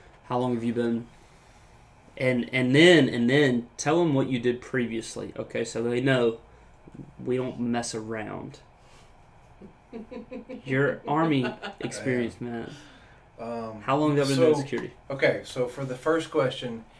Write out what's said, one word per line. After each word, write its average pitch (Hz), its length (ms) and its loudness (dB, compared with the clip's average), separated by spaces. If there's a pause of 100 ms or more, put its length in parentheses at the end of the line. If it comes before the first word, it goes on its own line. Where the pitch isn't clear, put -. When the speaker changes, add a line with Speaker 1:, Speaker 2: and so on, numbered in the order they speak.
(260)
Speaker 1:
How 123 120 -4
long 123 180 0
have 117 80 -4
you 117 100 0
been? 117 340 0 (1120)
And, 127 340 0
and 127 240 2
then, 160 320 10
and 120 220 2
then 127 380 4 (100)
tell 160 240 2
'em 165 120 2
what 135 140 2
you 127 100 -2
did 120 220 0
previously. 113 800 -6
Okay, 117 240 -6
so 117 180 -6
they 120 200 0
know 123 380 2 (840)
we 127 140 -2
don't 127 220 -6
mess 120 360 -4
around. 110 640 -10 (1300)
Speaker 2:
<laughs> - 720 -16
Speaker 1:
Your 135 420 0
Army 147 380 2 (340)
experience, 120 600 -4
Speaker 3:
Yeah. 120 80 -8
Speaker 1:
man. 117 240 -10 (680)
Speaker 3:
Um, 113 420 -10
Speaker 1:
How 131 160 0
long 151 180 4
have - 40 4
y'all 135 80 2
been 135 180 2
doing 151 100 6
Speaker 3:
so, 143 60 -4
Speaker 1:
security? 120 300 -6 (180)
Speaker 3:
okay, 135 360 2
so 127 220 -4
for 139 180 -8
the 127 100 -8
first 160 360 0
question, 123 520 -2 (160)